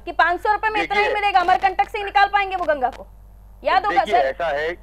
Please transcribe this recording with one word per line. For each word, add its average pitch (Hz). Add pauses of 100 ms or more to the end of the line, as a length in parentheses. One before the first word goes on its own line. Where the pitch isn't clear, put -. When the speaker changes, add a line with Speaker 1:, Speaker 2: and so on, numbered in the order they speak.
Speaker 1:
कि 339
पाँच 339
सौ 427
रुपए 415
में 427
इतना 403
ही 403
Speaker 2:
देखिए, -
Speaker 1:
मिलेगा, 403
अमरकंटक 370
से 440
ही 403
निकाल 403
पाएंगे 392
वो 359
गंगा 285
को। - (580)
याद 359
होगा 370
Speaker 2:
देखिए, 359
Speaker 1:
सर? 269
Speaker 2:
ऐसा 214
है, 156